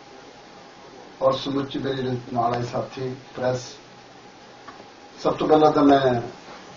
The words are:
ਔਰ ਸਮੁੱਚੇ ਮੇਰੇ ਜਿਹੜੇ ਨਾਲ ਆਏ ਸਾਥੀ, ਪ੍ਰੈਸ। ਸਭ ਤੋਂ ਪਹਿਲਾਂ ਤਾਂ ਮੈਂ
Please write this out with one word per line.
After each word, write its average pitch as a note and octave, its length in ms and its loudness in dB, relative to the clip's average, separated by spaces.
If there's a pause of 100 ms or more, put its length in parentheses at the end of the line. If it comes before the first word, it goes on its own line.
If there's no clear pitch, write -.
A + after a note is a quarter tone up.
(1200)
ਔਰ C3 120 4
ਸਮੁੱਚੇ C#3 460 -4
ਮੇਰੇ C3 160 -4
ਜਿਹੜੇ B2+ 220 -4 (160)
ਨਾਲ A#2+ 220 0
ਆਏ A#2+ 80 -4
ਸਾਥੀ, B2+ 520 -8 (200)
ਪ੍ਰੈਸ। B2 380 -4 (1500)
ਸਭ D3 100 0
ਤੋਂ D#3 140 -4
ਪਹਿਲਾਂ D3+ 240 6
ਤਾਂ C#3+ 120 2
ਮੈਂ C3+ 380 4 (560)